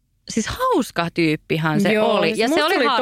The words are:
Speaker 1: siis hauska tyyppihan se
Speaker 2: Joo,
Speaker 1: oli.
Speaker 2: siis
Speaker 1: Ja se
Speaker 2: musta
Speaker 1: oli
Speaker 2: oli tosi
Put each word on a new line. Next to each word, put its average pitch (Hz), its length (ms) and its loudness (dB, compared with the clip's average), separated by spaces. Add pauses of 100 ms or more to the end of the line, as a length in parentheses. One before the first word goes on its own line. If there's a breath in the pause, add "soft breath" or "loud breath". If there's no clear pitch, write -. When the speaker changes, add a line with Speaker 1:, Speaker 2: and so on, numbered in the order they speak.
(300)
Speaker 1:
siis - 180 -4
hauska 349 680 -2
tyyppihan 156 680 0
se 208 120 2
Speaker 2:
Joo, 220 200 2
Speaker 1:
oli. 170 140 0
Speaker 2:
siis 160 120 -2
Speaker 1:
Ja 226 80 0
se - 60 0
Speaker 2:
musta 302 120 2
Speaker 1:
oli 359 100 0
Speaker 2:
oli 285 100 0
tosi 262 160 0